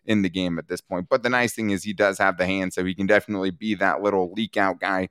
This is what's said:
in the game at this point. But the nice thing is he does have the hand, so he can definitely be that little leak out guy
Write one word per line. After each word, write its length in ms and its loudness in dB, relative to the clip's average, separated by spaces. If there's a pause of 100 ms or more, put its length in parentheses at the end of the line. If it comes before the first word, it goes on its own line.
in 160 2
the 80 0
game 300 -2
at 80 -12
this 140 -6
point. 280 -6
But 140 2
the 60 0
nice 240 0
thing 180 -2
is 120 -2
he 100 -6
does 240 2
have 200 2
the 80 0
hand, 280 -2
so 120 -2
he 100 -2
can 120 -2
definitely 440 2
be 240 -4
that 260 0
little 320 2
leak 240 -4
out 220 2
guy 320 -2